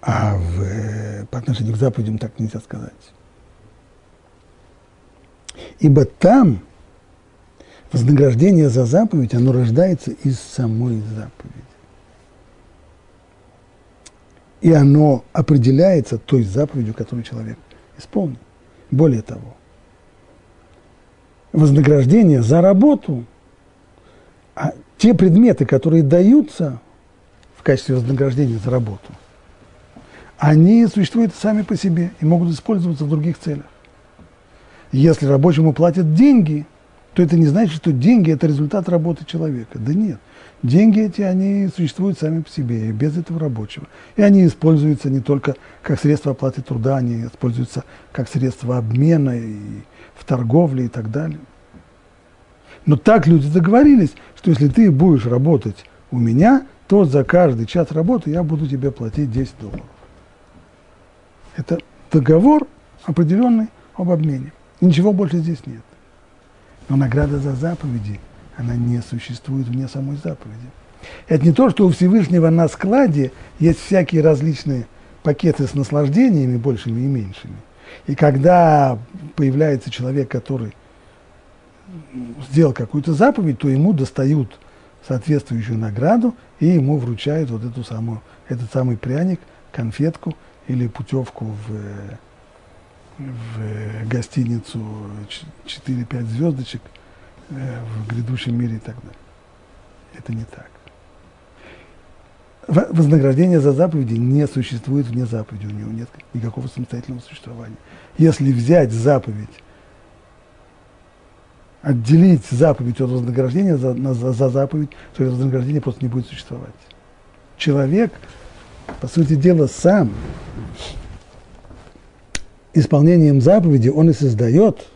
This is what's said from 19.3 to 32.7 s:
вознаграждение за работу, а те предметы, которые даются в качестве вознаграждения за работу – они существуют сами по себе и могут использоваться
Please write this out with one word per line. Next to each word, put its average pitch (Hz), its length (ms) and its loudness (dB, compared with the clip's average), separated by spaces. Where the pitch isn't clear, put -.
вознаграждение 147 920 4
за 143 180 4
работу, 190 640 2
а - 180 -6
те 233 160 4
предметы, 185 520 4
которые 156 380 2
даются 175 760 2
в - 60 -20
качестве 135 320 0
вознаграждения 127 640 -2
за 107 120 -6
работу – 117 420 -4
они 170 500 6
существуют 208 460 0
сами 214 280 -2
по 196 160 -4
себе 175 420 -2
и 156 60 -2
могут 170 240 2
использоваться 170 560 -4